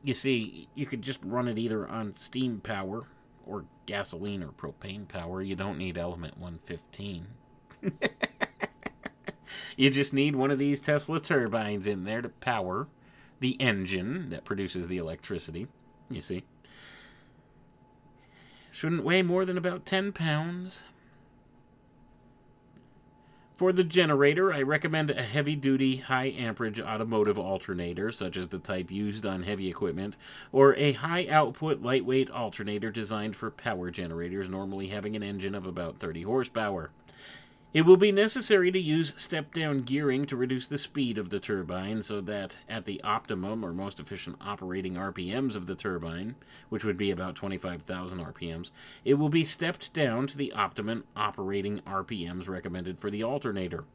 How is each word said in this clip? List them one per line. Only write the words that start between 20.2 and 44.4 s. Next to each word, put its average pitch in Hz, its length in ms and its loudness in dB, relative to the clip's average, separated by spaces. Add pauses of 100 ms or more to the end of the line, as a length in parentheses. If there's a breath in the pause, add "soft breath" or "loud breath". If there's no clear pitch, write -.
For 185 160 6
the 180 120 6
generator, 156 680 6
I 143 100 2
recommend 151 480 2
a 131 120 0
heavy-duty, 135 760 2
high-amperage 120 800 -2
automotive 107 580 2
alternator, 92 720 -2
such 92 260 -6
as 90 120 -4
the 95 100 -6
type 92 320 -4
used 104 360 -4
on 95 160 -2
heavy 98 260 -2
equipment, 92 480 -2 (360 loud breath)
or 139 240 10
a 143 160 4
high-output, 156 920 2
lightweight 127 480 2
alternator 104 600 -4
designed 107 460 -4
for 110 140 -6
power 90 400 -4
generators, 87 580 -4
normally 95 400 -6
having 104 280 -4
an 104 60 -4
engine 101 320 -4
of 95 120 -6
about 87 320 -6
thirty 82 240 -6
horsepower. 107 680 -2 (800 loud breath)
It 156 120 6
will 185 120 12
be 202 160 6
necessary 202 580 4
to 185 80 2
use 156 380 2
step-down 156 640 -2
gearing 135 460 2
to 135 100 -4
reduce 127 320 0
the 143 100 -2
speed 120 400 0
of 95 100 -2
the 95 120 -2
turbine 95 640 -2
so 104 160 -4
that 98 360 -6 (120)
at 110 160 -6
the 101 180 -6
optimum 104 600 -2
or 85 80 -4
most 98 260 -6
efficient 90 420 -10